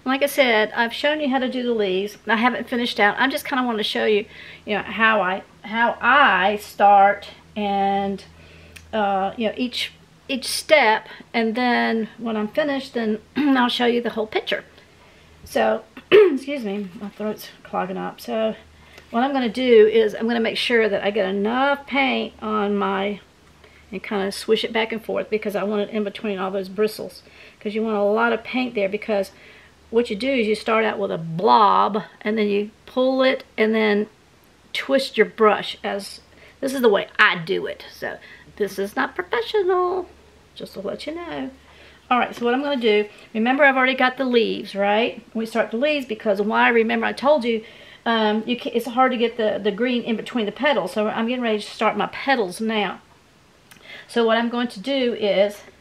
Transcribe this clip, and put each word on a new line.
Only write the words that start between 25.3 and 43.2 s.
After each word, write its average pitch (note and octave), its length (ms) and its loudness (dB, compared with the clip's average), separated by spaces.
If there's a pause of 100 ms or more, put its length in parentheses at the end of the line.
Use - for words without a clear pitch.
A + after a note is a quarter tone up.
because G#3+ 240 -4
I F#3+ 100 -2
want G#3 180 -2
it - 80 -6
in G#3+ 120 -4
between G3+ 360 -6
all F#3+ 120 -4
those F#3+ 180 -6
bristles. G#3+ 540 -4 (380)
'Cause G#3 140 -8
you A3 80 0
want A3 140 -2
a G3+ 60 2
lot A3 300 2
of A3+ 100 -2
paint B3 320 -6
there, G3 140 0
because G3+ 420 -4 (600)
what A#3 200 0
you G#3+ 60 -4
do B3+ 140 -2
is A#3+ 160 2
you G#3+ 80 2
start A3 300 0
out - 140 -2
with G3 140 -4
a F3+ 60 -4
blob G3 840 4 (200)
and A3 140 -2
then G#3+ 120 0
you G#3 220 -2 (160)
pull C4 360 0
it C4 220 0 (120)
and A3 180 2
then G#3+ 340 2 (640)
twist - 440 -2
your G#3 100 4
brush. - 580 0
As G3+ 360 -8 (400)
this C4+ 140 -4
is C#4 60 -4
the A#3+ 80 6
way G3+ 180 2 (120)
I G3 180 4
do F3 300 -4
it. - 260 -12
So G2 260 -10 (380)
this G3+ 220 -6
is G3+ 180 -6
not - 180 -4
professional, F4+ 920 -2 (460)
just - 200 -14
to G3+ 60 -10
let - 260 -8
you D4+ 80 -8
know. D4 360 -8 (600)
All B3 80 4
right, - 160 -2
so A#3 100 -8
what A#3+ 100 2
I'm C4+ 80 -2
gonna C#4+ 140 -2
do, G#3 300 2 (260)